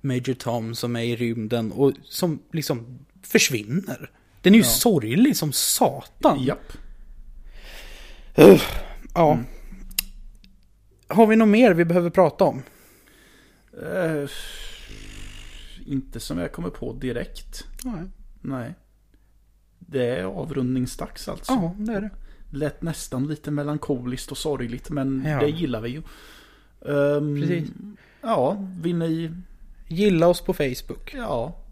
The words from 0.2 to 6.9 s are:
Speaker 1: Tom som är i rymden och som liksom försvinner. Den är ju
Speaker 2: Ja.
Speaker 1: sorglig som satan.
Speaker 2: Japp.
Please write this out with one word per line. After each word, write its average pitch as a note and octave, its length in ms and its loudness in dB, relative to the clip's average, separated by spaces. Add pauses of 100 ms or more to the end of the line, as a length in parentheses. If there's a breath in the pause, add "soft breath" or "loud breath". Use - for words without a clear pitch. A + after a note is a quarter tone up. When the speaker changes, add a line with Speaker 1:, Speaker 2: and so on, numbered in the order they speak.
Speaker 1:
Tom A#2 400 -4
som A#2+ 220 -4
är A#2 80 -4
i A#2+ 120 -2
rymden A#2 560 -2
och C3+ 200 4 (120)
som E3 340 -4 (140)
liksom B2+ 460 -6 (240)
försvinner. - 880 -2 (320)
Den F#3+ 120 8
är A3+ 40 12
ju G#3+ 60 8
Speaker 2:
Ja. A#3+ 60 2
Speaker 1:
sorglig F3+ 680 4
som D3+ 160 -2
satan. - 920 0
Speaker 2:
Japp. - 280 -4 (1600 loud breath)